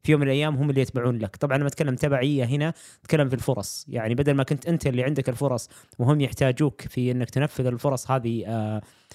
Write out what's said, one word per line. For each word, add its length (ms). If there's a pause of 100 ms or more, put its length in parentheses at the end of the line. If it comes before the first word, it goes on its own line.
في 100
يوم 80
من 60
الأيام 300
هم 140
اللي 100
يتبعون 380
لك. 180
طبعا 220
لما 80
أتكلم 280
تبعية 500
هنا، 300 (300)
أتكلم 240
في 60
الفرص. 540
يعني، 260
بدل 200
ما 80
كنت 240
أنت 200
اللي 180
عندك 240
الفرص 400 (300)
وهم 220
يحتاجوك 640
في 280
إنك 200
تنفذ 360
الفرص 440
هذه، 360
آه، 360 (320)